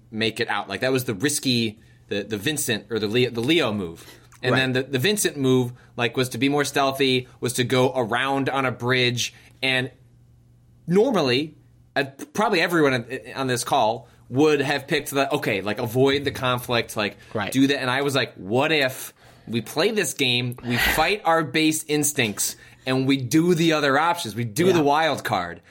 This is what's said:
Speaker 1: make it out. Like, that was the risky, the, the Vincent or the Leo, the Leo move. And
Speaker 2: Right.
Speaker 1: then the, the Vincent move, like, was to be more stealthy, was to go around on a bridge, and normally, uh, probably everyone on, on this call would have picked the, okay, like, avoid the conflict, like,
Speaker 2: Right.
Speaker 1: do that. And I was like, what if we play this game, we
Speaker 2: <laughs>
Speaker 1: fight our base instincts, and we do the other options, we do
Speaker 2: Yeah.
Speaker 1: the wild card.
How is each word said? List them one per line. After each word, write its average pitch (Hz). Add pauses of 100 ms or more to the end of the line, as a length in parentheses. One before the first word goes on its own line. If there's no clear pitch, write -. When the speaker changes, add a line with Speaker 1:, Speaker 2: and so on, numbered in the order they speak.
(100)
Speaker 1:
make 110
it 113
out. 104
Like, 95
that 127
was 127
the 123
risky, 117 (300)
the, 101
the 107
Vincent 120
or 113
the 107
Leo, 120
the 117
Leo 143
move. 92 (360)
And 123
Speaker 2:
Right. 117
Speaker 1:
then 131
the, 127
the 135
Vincent 180
move, 131 (220)
like, 117
was 127
to 120
be 131
more 143
stealthy, 135 (120)
was 123
to 127
go 127
around 131
on 135
a 127
bridge, 120 (280)
and 131 (960)
normally, 165 (400)
uh, 139 (280)
probably 208
everyone 165
on, 120 (280)
on 131
this 123
call 120 (220)
would 147
have 139
picked 143
the, 139
okay, 113
like, 104
avoid 131
the 139
conflict, 123
like, 104 (180)
Speaker 2:
Right. 101
Speaker 1:
do 135
that. 139
And 127
I 135
was 139
like, 123
what 127
if 131 (340)
we 117
play 170
this 208
game, 123
we 120
Speaker 2:
<laughs> -
Speaker 1:
fight 180
our 165
base 156
instincts, 147 (300)
and 131
we 139
do 160
the 165
other 143
options, 135
we 117
do 117
Speaker 2:
Yeah. 190
Speaker 1:
the 165
wild 143
card. 87 (100)